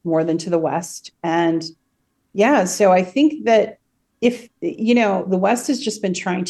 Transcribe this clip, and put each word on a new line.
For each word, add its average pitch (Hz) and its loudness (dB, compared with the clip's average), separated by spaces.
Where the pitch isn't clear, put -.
more 160 0
than 165 -2
to 180 -8
the 170 0
west. 160 -6
And 165 0
yeah, 214 2
so 190 2
I 185 4
think 294 0
that 220 2
if, 240 -2
you 220 -2
know, 196 2
the 185 0
West 196 0
has 262 -2
just 214 -6
been 185 -2
trying 180 -4